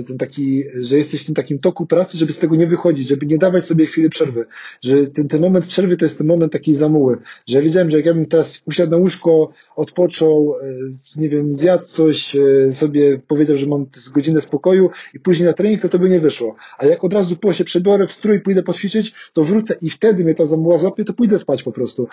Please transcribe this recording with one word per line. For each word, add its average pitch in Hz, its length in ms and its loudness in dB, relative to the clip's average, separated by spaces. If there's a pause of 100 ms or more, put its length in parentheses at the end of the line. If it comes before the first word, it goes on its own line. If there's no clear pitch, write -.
ten 131 100 -12
taki, 135 460 -4 (120)
że 127 220 0
jesteś 147 260 -2
w - 20 -18
tym 151 100 -6
takim 143 240 -4
toku 175 260 -2
pracy, 175 320 0
żeby 156 160 0
z - 60 -14
tego 160 160 0
nie 165 120 4
wychodzić, 160 400 0
żeby 139 180 -2
nie 156 120 0
dawać 180 280 0
sobie 160 200 2
chwili 160 240 0
przerwy, 123 360 -4 (360)
że 139 260 2
ten, 143 200 -4
ten 151 140 -2
moment 180 240 2
przerwy 180 320 0
to 165 80 0
jest - 120 -4
ten 151 100 -2
moment 165 260 2
takiej 156 220 0
zamuły, 143 420 2 (300)
że 120 100 -2
ja 143 40 4
wiedziałem, 160 300 2
że 156 60 2
jak 151 80 0
ja 170 80 4
bym 160 120 -2
teraz - 400 -2
usiadł 160 260 -2
na 165 60 2
łóżko, 165 520 2 (260)
odpoczął, 156 840 0
e, 139 40 -12 (240)
z-, 131 280 -16
nie 156 120 -2
wiem, 147 260 -2
zjadł 175 280 2
coś, 156 520 0
e, 135 380 4
sobie 143 540 2
powiedział, 151 300 2
że 139 80 -4
mam 143 200 -2 (100)
z - 140 -18
godzinę 147 320 0
spokoju 180 480 2 (240)
i 135 60 -20
później 175 280 2
na 160 60 4
trening, 202 280 -2
to, 180 80 -2
to 180 100 2
by 185 100 2
nie 180 100 4
wyszło. 127 360 -2 (220)
A 123 80 0
jak 165 180 2
od 185 100 -2
razu 180 240 0
po 202 160 0
się 180 100 -2
przebiorę 190 440 2
w - 40 -8
strój, 208 280 0
pójdę 190 240 0
poćwiczyć, 208 500 -4 (200)
to 160 100 2
wrócę 214 380 0
i 160 80 -4
wtedy 202 340 0
mnie 160 120 2
ta 160 100 0
zamuła 160 320 2
złapie, 190 280 -2
to 214 80 -6
pójdę 208 260 2
spać 139 240 -4
po 123 80 -6
prostu. 120 420 -6